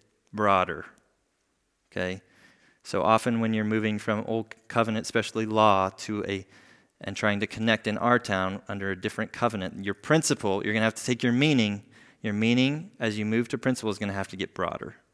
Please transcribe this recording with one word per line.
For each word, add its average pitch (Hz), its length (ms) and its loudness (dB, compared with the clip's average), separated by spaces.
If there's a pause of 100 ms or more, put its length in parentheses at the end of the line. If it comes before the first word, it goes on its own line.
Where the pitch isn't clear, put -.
(320)
broader, 95 540 2 (1040)
okay? 92 300 -4 (600)
So - 220 -2
often 113 380 4
when 113 120 0
you're 110 120 0
moving 107 340 0
from 107 260 -2
old 110 300 -4 (140)
covenant, 110 360 0
especially 110 400 -2
law, 107 440 4
to 104 360 -6
a, 95 220 -4 (540)
and 98 140 -10
trying 101 260 0
to 104 60 -2
connect 110 400 0
in 107 100 -2
our 120 200 4
town 95 520 -2
under 98 200 -6
a 95 100 -4
different 107 340 -6
covenant, 98 500 -4
your 98 100 -2
principle, 117 680 0
you're 104 100 -2
gonna 110 120 2
have 110 100 0
to - 100 -10
take 127 180 -2
your 120 100 2
meaning, 120 500 4 (380)
your 107 120 -4
meaning 127 680 2
as 110 180 -2
you 107 80 -2
move 117 240 0
to 131 80 -2
principle 123 320 -2
is 98 80 -2
gonna 101 140 -4
have 95 180 -4
to - 60 -14
get - 180 -6
broader - 420 -6 (180)